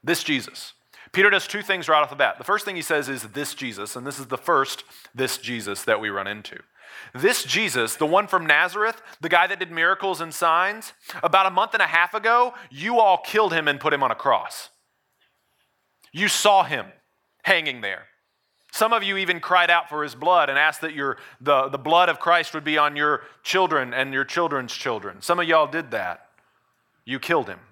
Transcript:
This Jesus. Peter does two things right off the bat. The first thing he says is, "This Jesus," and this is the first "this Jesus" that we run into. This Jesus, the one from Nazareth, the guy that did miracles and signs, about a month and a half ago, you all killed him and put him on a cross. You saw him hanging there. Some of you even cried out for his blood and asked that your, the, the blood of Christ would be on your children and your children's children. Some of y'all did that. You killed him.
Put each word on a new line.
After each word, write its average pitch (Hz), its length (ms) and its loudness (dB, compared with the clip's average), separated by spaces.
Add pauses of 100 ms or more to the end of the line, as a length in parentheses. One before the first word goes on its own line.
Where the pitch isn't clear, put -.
This 165 180 0
Jesus. - 520 -6 (380)
Peter 196 180 6
does 196 180 0
two 202 140 -8
things 185 260 -4
right 156 140 6
off 139 80 -2
the 139 60 -14
bat. 123 220 2
The 127 60 -12
first 208 200 -2
thing 190 120 -8
he 165 60 -8
says 147 260 -2
is, 120 220 -8
"This 139 240 -8
Jesus," 107 420 -10
and 127 100 -12
this 135 120 -10
is 135 80 -12
the 123 120 -6
first - 460 0 (300)
"this 127 240 -4
Jesus" 110 460 -8
that 107 160 4
we 110 100 -4
run 98 160 -4
into. 104 360 -12 (520)
This 165 300 2
Jesus, 135 520 -2
the 156 100 0
one 190 200 2
from 180 200 -2
Nazareth, 180 540 2 (200)
the 165 80 -6
guy 175 180 4
that 190 120 -6
did 180 120 -8
miracles 170 500 0
and 165 140 -10
signs, 180 580 0 (300)
about 190 240 4
a 190 40 2
month 190 220 0
and 214 100 2
a 175 40 4
half 170 280 2
ago, 240 400 2 (140)
you 165 300 -2
all 196 200 6
killed 214 340 0
him 156 160 2
and 143 120 0
put 156 120 2
him 139 100 0
on 127 80 2
a 110 60 -2
cross. - 540 -2 (1400)
You 196 160 -2
saw 196 360 4
him 131 280 -6 (520)
hanging 151 360 2
there. 98 280 -10 (640)
Some 220 200 2
of 220 100 2
you 196 140 -4
even 180 240 -2
cried 175 300 4
out 170 180 2
for 151 140 -6
his 135 120 -8
blood 151 360 2
and 135 80 0
asked 151 240 2
that 160 100 -6
your, 143 240 -4 (240)
the, 135 280 2
the 139 100 -6
blood 170 300 4
of 160 120 -2
Christ 170 340 0
would 151 100 -8
be 156 120 0
on 147 200 2
your 147 260 0 (200)
children 156 520 0
and 135 180 -2
your 135 120 -2
children's 143 500 -4
children. 101 480 -8
Some 175 160 0
of 170 100 -4
y'all 160 200 4
did 143 240 -8
that. 92 360 -8 (760)
You 127 140 -8
killed 143 300 -2
him. 90 120 -14 (120)